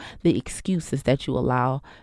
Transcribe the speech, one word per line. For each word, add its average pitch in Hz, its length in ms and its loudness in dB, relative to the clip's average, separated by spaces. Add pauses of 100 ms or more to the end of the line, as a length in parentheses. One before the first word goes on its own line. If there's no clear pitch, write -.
(240)
the 156 140 4
excuses - 640 -4
that - 240 2
you 127 100 -2
allow 127 440 2 (220)